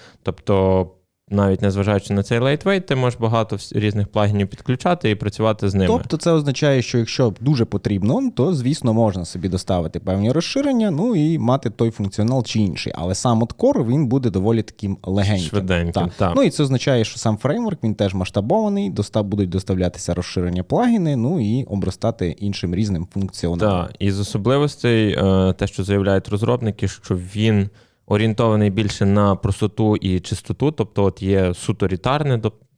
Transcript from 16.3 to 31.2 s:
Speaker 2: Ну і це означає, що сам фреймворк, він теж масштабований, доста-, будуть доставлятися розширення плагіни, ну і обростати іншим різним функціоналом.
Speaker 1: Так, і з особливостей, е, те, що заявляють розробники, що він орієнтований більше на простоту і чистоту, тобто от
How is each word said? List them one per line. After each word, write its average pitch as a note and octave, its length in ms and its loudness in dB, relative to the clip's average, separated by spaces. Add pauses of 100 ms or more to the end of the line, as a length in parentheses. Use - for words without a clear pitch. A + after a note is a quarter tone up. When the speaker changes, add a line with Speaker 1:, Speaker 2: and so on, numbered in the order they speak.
Speaker 2:
Ну C#4 80 4
і F#3+ 60 4
це - 140 -2
означає, C3 400 0
що - 160 -6
сам A2 180 0
фреймворк, G#3 460 -4
він A2 120 0
теж G2 180 0
масштабований, G2+ 760 -2
доста-, G#2 340 -2
будуть G2+ 260 0
доставлятися F2+ 640 -2
розширення F2 500 -2
плагіни, F#3 520 2
ну C#3 240 0 (200)
і C3+ 40 -4
обростати F#2 680 -2
іншим F#2+ 460 -4
різним F#2+ 380 -2
функціоналом. F#2 760 -2
Speaker 1:
Так, - 120 -14
і G2 120 0
з G2 80 -2
особливостей, A#2 920 0
е, F#2+ 420 2
те, G2 140 -2
що - 160 -6
заявляють G2 460 2
розробники, A2 580 -2
що - 280 -4
він G2+ 540 0 (380)
орієнтований G#2+ 640 2
більше G2+ 360 0
на G2+ 300 4
простоту G#2+ 600 0
і F#2 240 -2
чистоту, - 520 -4
тобто G2+ 320 -2
от F#2+ 180 0